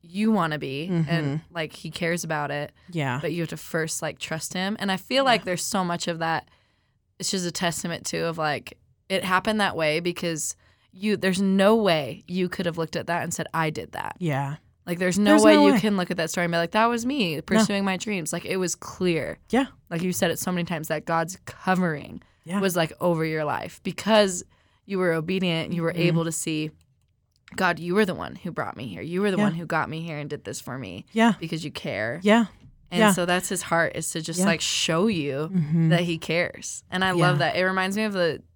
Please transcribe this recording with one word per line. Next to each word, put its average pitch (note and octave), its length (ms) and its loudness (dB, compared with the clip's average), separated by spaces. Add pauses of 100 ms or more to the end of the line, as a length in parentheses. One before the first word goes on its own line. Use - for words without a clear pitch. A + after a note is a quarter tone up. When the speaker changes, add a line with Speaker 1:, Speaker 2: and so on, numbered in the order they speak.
Speaker 1:
you G3+ 300 0
wanna E3 260 2
be C#3 300 -6
and, E3+ 180 2
Speaker 2:
Mm-hmm. D#3 480 -2
Speaker 1:
like, D#3+ 180 -6
he - 180 -12
cares E3+ 340 -2
about D3+ 260 -4
it. D3 220 -6 (180)
Speaker 2:
Yeah. C#3 320 -2
Speaker 1:
But D#3 100 -2
you E3+ 100 -2
have D#3 80 -4
to E3 60 -8
first, D#3+ 460 -6
like, D#3 160 -6
trust - 360 -8
him. F#3+ 260 -2
And G3+ 100 -4
I F#3+ 60 0
feel B3+ 280 0
like A3+ 180 4
Speaker 2:
Yeah. - 40 -18
Speaker 1:
there's F3+ 180 -4
so F#3+ 200 0
much E3+ 240 -4
of E3 100 -4
that. E3 300 -2 (720)
It's F#3 100 -4
just F#3 160 -2
a E3+ 60 -4
testament, E3+ 540 -4
too, E3 180 -4
of, E3 140 -4
like, D3+ 380 -4 (320)
it F#3+ 160 0
happened F#3+ 360 0
that F#3+ 160 0
way D#3 240 2
because E3+ 560 -4 (360)
you, G3+ 240 0
there's F#3+ 240 0
no G3 360 6
way D#3+ 500 0
you F3+ 220 -2
could F3+ 180 -4
have E3 100 -2
looked E3 200 -6
at D#3 100 -4
that E3+ 160 -2
and E3 100 -6
said, - 220 -6
"I D#3+ 160 0
did F2+ 220 -10
that." - 260 -8
Speaker 2:
Yeah. C#3 380 -2 (300)
Speaker 1:
Like, F3 120 -4
there's F3+ 220 2
no G#3 120 6
Speaker 2:
There's G#3+ 120 8
Speaker 1:
way D#4 100 10
Speaker 2:
no D4 140 10
Speaker 1:
you - 60 8
Speaker 2:
way. G#3+ 60 6
Speaker 1:
can G#3 160 2
look F3+ 140 -2
at F3 60 -2
that D#3+ 140 -2
story F3 160 0
and E3+ 60 0
be E3+ 60 2
like, E3+ 140 0
"That A3 140 4
was A#3 200 0
me A3+ 300 0
Speaker 2:
No. D3+ 60 -6
Speaker 1:
pursuing G#3 420 2
my F#3+ 120 0
dreams." F3+ 360 -4
Like, F3 120 -6
it - 120 -4
was F#3 180 0
clear. D#3 640 -2 (120)
Speaker 2:
Yeah. C4 160 2 (220)
Speaker 1:
Like, E3+ 140 -2
you F3+ 100 0
said F3 200 0
it - 80 -4
so - 100 -4
many F3 140 0
times D#3+ 240 -6
that D#3 160 -4
God's E3 420 -2
covering F3+ 760 -2 (220)
Speaker 2:
Yeah. F3+ 140 -4
Speaker 1:
was, F#3+ 160 2
like, E3 260 0
over E3+ 240 2
your D#3 200 -2
life - 400 -4
because G3 580 2 (440)
you G3 120 -4
were F3+ 140 2
obedient. E3 600 -2
You E3+ 100 -2
were E3 100 0
Speaker 2:
Mm-hmm. F3 100 -2
Speaker 1:
able E3 220 4
to E3 80 -4
see, D#3 380 -4 (840)
"God, F3 240 0
you F3 160 -4
were G#3+ 120 4
the F3+ 80 -4
one D2 220 -10
who - 140 -10
brought C3 260 -8
me A#2 120 -10
here. F3 140 -10
You E3+ 180 -4
were G3+ 100 2
the F#3 60 0
Speaker 2:
Yeah. G#3 80 2
Speaker 1:
one G3+ 100 2
who E3 120 -8
got D#3 220 -2
me D#3+ 140 -8
here E3 160 -10
and D3 100 -10
did D3 160 -10
this - 160 -10
for B2+ 160 -10
me." F#2+ 360 -12
Speaker 2:
Yeah. A3+ 260 6
Speaker 1:
Because E3 260 -6
you D3 60 -6
care. A#2 540 -6
Speaker 2:
Yeah. G#3+ 220 6 (440)
Speaker 1:
And F3+ 80 -2
Speaker 2:
Yeah. G#3+ 140 6
Speaker 1:
so F3 140 0
that's F3+ 220 0
his F3+ 140 -4
heart, E3 320 0
is - 160 -6
to E3 120 -6
just, E3 180 -4
Speaker 2:
Yeah. F#3 60 4
Speaker 1:
like, E3+ 140 2
show - 460 0
you D3+ 480 -2
Speaker 2:
Mm-hmm. E3 360 4
Speaker 1:
that E3 100 6
he E3+ 180 -2
cares. - 720 -4
And F#3 140 -2
I F#3+ 80 2
love F3+ 260 4
Speaker 2:
Yeah. D#3+ 140 2
Speaker 1:
that. - 40 -2
It F3+ 80 2
reminds F#3+ 320 0
me G#3+ 60 0
of G#3+ 100 -2
the F3 300 0 (140)